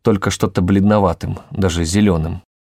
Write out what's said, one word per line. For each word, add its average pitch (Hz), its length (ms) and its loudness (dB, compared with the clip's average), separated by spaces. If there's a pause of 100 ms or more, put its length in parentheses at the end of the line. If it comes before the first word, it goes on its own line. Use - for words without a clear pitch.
Только 104 280 0
что-то 101 320 -2
бледноватым, 98 760 0 (120)
даже 85 320 -2
зеленым. 87 600 0 (280)